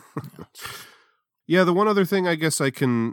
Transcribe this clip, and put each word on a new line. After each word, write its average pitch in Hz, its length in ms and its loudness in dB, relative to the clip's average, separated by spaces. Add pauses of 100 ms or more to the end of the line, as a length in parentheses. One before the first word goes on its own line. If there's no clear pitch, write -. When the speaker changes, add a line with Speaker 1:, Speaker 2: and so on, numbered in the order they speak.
(400)
Speaker 1:
Yeah. - 60 -16 (1000)
Speaker 2:
Yeah, 180 200 4
the 175 80 2
one 208 160 2
other 202 160 2
thing 190 200 -2
I 175 100 0
guess 156 260 -2
I 139 80 2
can 120 440 0